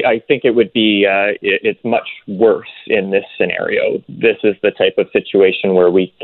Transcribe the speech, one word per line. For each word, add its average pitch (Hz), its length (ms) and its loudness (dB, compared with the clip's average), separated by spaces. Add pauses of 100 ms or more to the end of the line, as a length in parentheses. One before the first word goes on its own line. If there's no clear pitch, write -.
I 113 200 -2
think 139 180 0
it 123 60 2
would 113 200 0
be, 107 380 2
uh, 98 320 0
it, 98 220 -2
it's 107 200 -4
much 117 240 -4 (200)
worse 104 400 2 (180)
in 98 240 -2
this 98 140 0 (160)
scenario. 87 680 -4
This 110 360 -2
is 104 180 0
the 104 80 0
type 95 300 0
of 95 120 -2
situation 95 640 0
where 90 160 4
we 92 240 0 (100)